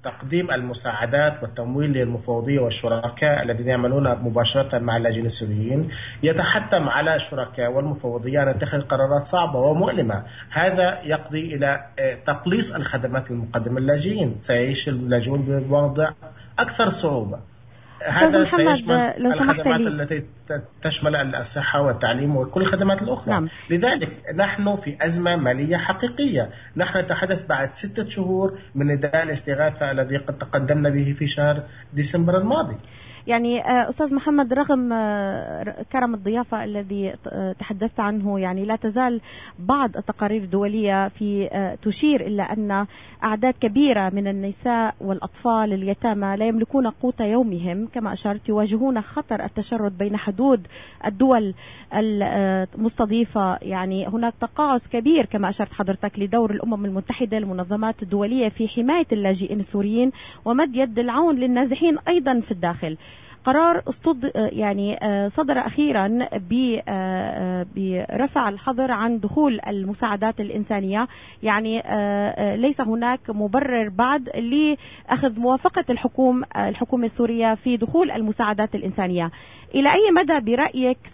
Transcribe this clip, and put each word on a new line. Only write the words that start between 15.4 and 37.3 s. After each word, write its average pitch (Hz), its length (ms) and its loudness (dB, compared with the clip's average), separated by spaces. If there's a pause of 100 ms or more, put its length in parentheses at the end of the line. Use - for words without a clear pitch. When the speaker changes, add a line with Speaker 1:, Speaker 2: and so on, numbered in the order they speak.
Speaker 1:
بوضع 147 420 2 (480)
أكثر 233 340 0 (100)
صعوبة. 120 360 -2 (640)
Speaker 2:
أستاذ - 260 4
Speaker 1:
هذا 311 140 6
Speaker 2:
محمد، 320 340 4
Speaker 1:
سيشمل 240 420 2
Speaker 2:
لو 247 200 2
سمحت 277 200 4
Speaker 1:
الخدمات 285 220 2
Speaker 2:
لي. 226 80 2
Speaker 1:
التي 147 320 -4
ت-، - 420 -10 (200)
تشمل 151 340 0 (180)
الصحة 135 480 -2
والتعليم 131 540 2
وكل 131 260 0
الخدمات 196 400 2
الأخرى. 240 280 -4
Speaker 2:
نعم. 165 180 0 (220)
Speaker 1:
لذلك 175 380 2 (280)
نحن 202 400 0
في 147 240 -8
أزمة 170 360 0
مالية 143 400 2
حقيقية. 190 720 -2 (280)
نحن 180 220 0
نتحدث 175 480 -2
بعد 135 320 0
ستة 208 300 -6
شهور 190 500 -2 (160)
من 139 120 0
نداء 147 360 2
الاستغاثة 147 680 -2
الذي 135 260 0
قد 135 220 -6
تقدمنا 143 500 0
به 139 300 2
في 147 100 -2
شهر 147 340 0 (300)
ديسمبر 170 460 2
الماضي. 214 380 0 (500)
Speaker 2:
يعني، 240 340 2
آه، 247 300 2
أستاذ 277 240 0
محمد، 277 380 2
رغم، 262 400 2
آه، 208 720 -2
ر-، - 200 -10 (100)
كرم 247 220 0
الضيافة 220 500 -2
الذي 202 460 -4
ت-، - 180 -12
آه، 190 240 -4